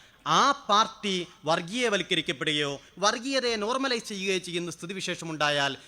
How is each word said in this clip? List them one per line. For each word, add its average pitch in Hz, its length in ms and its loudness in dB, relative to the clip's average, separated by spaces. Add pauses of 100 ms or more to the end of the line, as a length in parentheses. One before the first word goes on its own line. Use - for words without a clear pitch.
(260)
ആ 214 260 6
പാർട്ടി 208 760 0 (180)
വർഗീയവൽക്കരിക്കപ്പെടുകയോ 165 1400 0 (180)
വർഗീയതയെ 233 580 0
നോർമലൈസ് 240 480 -2
ചെയ്യുകയോ 190 340 -2
ചെയ്യുന്ന 175 320 -6
സ്ഥിതിവിശേഷമുണ്ടായാൽ 156 1040 -2 (120)